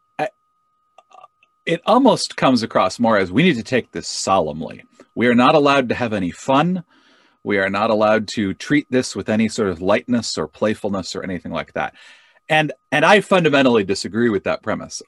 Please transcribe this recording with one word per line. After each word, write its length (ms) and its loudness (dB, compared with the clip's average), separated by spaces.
I, 100 -4
it 200 -2
almost 500 2
comes 260 2
across 380 0
more 180 4
as, 140 0
"We 120 2
need 120 4
to 80 -6
take 280 -4
this 160 -10
solemnly. 760 -2
We 120 0
are 80 4
not 200 4
allowed 340 4
to 60 -2
have 180 -4
any 180 -2
fun. 520 0
We 140 -2
are 120 0
not 200 0
allowed 400 2
to 240 -2
treat 360 -2
this 260 -2
with 140 -6
any 180 2
sort 220 -2
of 120 -6
lightness 560 -2
or 100 -4
playfulness 680 -4
or 80 -10
anything 280 -10
like 220 -8
that." 220 -6
And, 240 0
and 120 0
I 180 6
fundamentally 600 2
disagree 460 -2
with 140 -2
that 180 -4
premise. 460 -8